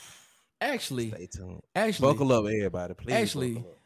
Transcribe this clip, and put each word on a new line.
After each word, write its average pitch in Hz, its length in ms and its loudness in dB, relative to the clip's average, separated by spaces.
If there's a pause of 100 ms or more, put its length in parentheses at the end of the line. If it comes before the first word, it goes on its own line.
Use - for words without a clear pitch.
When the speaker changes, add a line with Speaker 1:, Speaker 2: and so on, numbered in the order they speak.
(600)
Speaker 1:
Actually, 135 500 -2
Speaker 2:
Stay 90 160 -10
tuned. 90 360 -14 (120)
Speaker 1:
actually, 175 380 4
Speaker 2:
Buckle 131 200 4
up, 110 120 4
everybody. 92 500 -2
Please 120 200 -4
Speaker 1:
actually, 127 400 0
Speaker 2:
buckle 113 160 -10
up. - 160 -20